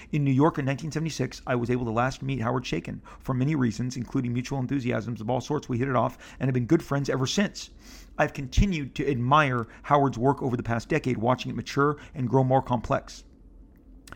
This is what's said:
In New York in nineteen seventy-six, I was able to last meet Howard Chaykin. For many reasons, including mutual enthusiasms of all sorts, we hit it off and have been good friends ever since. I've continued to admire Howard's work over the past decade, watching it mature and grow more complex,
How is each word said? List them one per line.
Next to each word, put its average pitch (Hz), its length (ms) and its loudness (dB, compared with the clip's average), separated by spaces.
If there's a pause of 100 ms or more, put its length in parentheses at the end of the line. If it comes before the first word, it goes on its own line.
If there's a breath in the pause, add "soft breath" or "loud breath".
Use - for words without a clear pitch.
(120 loud breath)
In 151 120 2
New 139 80 4
York 143 260 4
in 139 80 -2
nineteen 143 260 -4
seventy-six, 151 540 -4
I 131 100 -2
was 120 140 0
able 123 160 0
to 113 60 -2
last 117 320 -2
meet 131 180 -4
Howard 123 220 0
Chaykin. - 360 -6 (200 loud breath)
For - 140 -4
many 131 220 2
reasons, 123 420 0
including 120 360 -2
mutual 127 260 -4
enthusiasms 120 640 -2
of 107 80 -4
all 127 120 0
sorts, 147 280 -4
we 127 80 -2
hit 131 120 0
it 131 60 0
off 123 220 0 (220 loud breath)
and 131 80 0
have 135 80 2
been 123 100 0
good 160 180 4
friends 139 260 -2
ever 131 180 0
since. - 420 -2 (480 loud breath)
I've 151 160 0
continued 147 640 2
to 143 120 -2
admire 127 600 2 (160 loud breath)
Howard's 139 340 4
work 135 240 2
over 123 160 0
the 117 60 -2
past 117 260 -2
decade, 131 280 0
watching 123 340 0
it 110 40 -6
mature 143 420 0 (180 loud breath)
and 131 120 -2
grow 131 160 6
more 131 200 4
complex, - 600 -2 (920 loud breath)